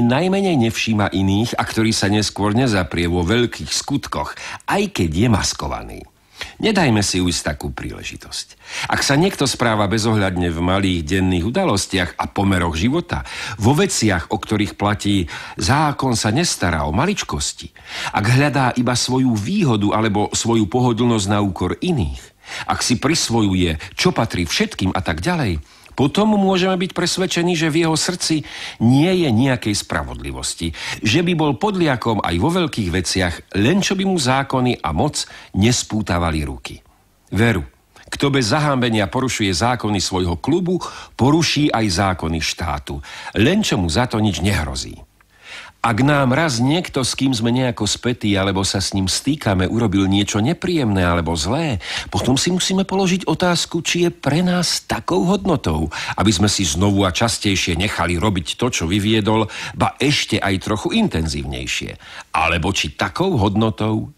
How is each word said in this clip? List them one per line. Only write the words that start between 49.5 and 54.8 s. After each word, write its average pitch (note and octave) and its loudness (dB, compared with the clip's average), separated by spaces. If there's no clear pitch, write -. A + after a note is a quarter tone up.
urobil G2 2
niečo G2+ 0
nepríjemné C3 0
alebo E2+ 0
zlé, A#2 -2
potom G2 0
si D#3 0
musíme F#3+ 0
položiť F#3+ 0
otázku, E3+ -2
či F3 2
je - -8
pre D3+ -2
nás F3+ 0